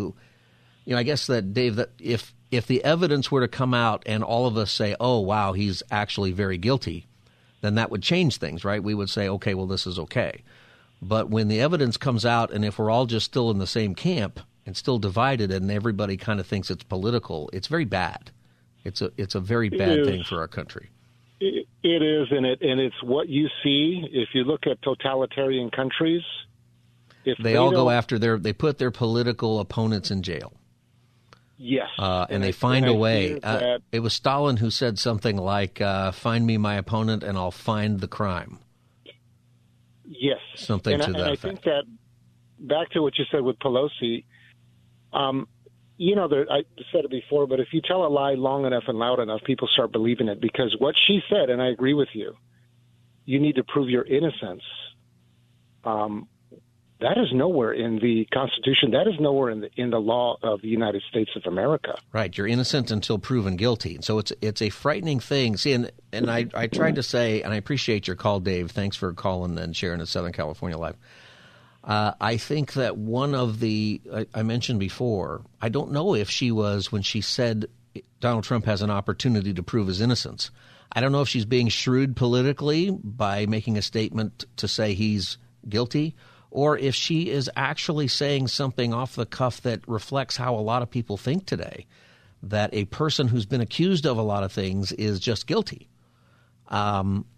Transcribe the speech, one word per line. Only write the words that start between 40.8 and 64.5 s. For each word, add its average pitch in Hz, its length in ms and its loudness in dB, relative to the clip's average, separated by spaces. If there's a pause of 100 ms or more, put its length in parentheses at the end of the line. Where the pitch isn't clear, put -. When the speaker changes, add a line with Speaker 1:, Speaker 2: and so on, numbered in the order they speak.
Speaker 2:
And - 40 2
Speaker 1:
to - 40 0
Speaker 2:
I, 190 40 0
Speaker 1:
that - 80 -2
Speaker 2:
and 147 100 0
I - 20 0
Speaker 1:
effect. 135 100 -4
Speaker 2:
think 190 220 -8
that 143 200 0 (720)
back 147 320 -2
to 170 100 2
what 143 180 2
you 139 120 0
said 151 100 2
with 123 180 0
Pelosi, 127 680 0 (880)
um, 135 340 0 (540)
you 196 140 4
know, 180 120 2
there, 139 220 2
I 139 120 2 (300)
said 156 120 4
it 131 60 -4
before, 139 360 0
but 131 140 0
if 127 140 -2
you 156 80 2
tell 180 240 2
a - 20 2
lie 139 240 2
long 135 320 0
enough 123 240 0
and 113 100 -2
loud 120 220 2
enough, 107 240 -2
people 123 240 0
start 120 240 2
believing 113 360 2
it, 104 120 -4
because 117 380 0
what 143 180 2
she 202 320 4
said, 175 220 4
and 123 100 2
I 127 80 2
agree 127 240 2
with 143 220 2
you, 101 220 -8 (920)
you 135 120 2
need 147 180 4
to 127 80 2
prove 131 260 0
your 123 140 4
innocence. 131 580 0 (1200)
Um, 107 420 -2 (720)
that 151 180 2
is 208 140 2
nowhere 131 400 4
in 113 260 0
the 113 340 4
Constitution. 135 600 2
That 165 160 4
is 165 120 -2
nowhere 139 300 2
in 110 100 -6
the, 104 160 -10
in 123 140 -2
the 113 100 2
law 117 420 0
of 104 200 -2
the 110 60 -8
United 110 400 0
States 113 260 0
of 104 120 -10
America. 101 520 0 (140)
Speaker 1:
Right. 101 240 -2
You're 101 100 -2
innocent 120 440 0
until 107 280 0
proven 98 380 0
guilty. 110 380 0
And 73 100 -12
so 110 140 0
it's, - 140 -4 (100)
it's 104 180 -2